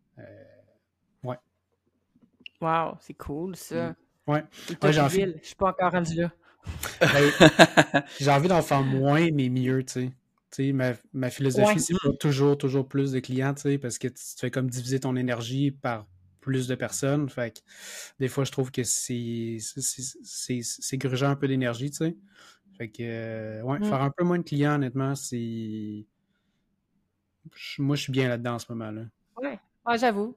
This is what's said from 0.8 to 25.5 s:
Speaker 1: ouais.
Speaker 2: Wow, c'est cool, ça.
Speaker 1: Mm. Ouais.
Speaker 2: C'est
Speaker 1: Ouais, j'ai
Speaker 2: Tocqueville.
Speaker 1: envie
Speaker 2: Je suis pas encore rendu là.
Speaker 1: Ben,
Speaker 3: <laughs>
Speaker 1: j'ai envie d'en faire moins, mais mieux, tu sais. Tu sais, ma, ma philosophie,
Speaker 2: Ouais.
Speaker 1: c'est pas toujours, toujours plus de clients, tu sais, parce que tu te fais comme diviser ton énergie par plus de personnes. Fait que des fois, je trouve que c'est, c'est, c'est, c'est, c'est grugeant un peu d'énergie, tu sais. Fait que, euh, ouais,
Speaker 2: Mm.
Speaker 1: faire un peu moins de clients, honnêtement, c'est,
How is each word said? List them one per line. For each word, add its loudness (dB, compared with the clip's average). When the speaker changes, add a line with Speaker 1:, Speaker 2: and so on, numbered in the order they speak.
Speaker 1:
ouais. -8
Speaker 2:
Wow, -2
c'est -20
cool, -8
ça. -6
Speaker 1:
Mm. -10
Ouais. 0
Speaker 2:
C'est -8
Speaker 1:
Ouais, 6
j'ai 6
Speaker 2:
Tocqueville. 4
Speaker 1:
envie -10
Speaker 2:
Je -20
suis -18
pas 2
encore 2
rendu 0
là. 0
Speaker 1:
Ben, 8
Speaker 3:
<laughs> -16
Speaker 1:
j'ai 4
envie 4
d'en 6
faire 2
moins, 4
mais 0
mieux, 0
tu -10
sais. -4
Tu -2
sais, 2
ma, 0
ma -2
philosophie, 4
Speaker 2:
Ouais. 2
Speaker 1:
c'est 0
pas 2
toujours, 4
toujours 0
plus 0
de -2
clients, -2
tu -8
sais, 2
parce -6
que -6
tu -6
te -16
fais -4
comme -2
diviser -4
ton -2
énergie -2
par -6
plus -2
de -2
personnes. -2
Fait -6
que -20
des 0
fois, -2
je -8
trouve -4
que -4
c'est, -4
c'est, -10
c'est, -8
c'est, -8
c'est -8
grugeant 0
un 2
peu -2
d'énergie, -2
tu -14
sais. -2
Fait -10
que, -12
euh, -8
ouais, -2
Speaker 2:
Mm. -2
Speaker 1:
faire 0
un 0
peu -2
moins 2
de -6
clients, 0
honnêtement, -2
c'est, -8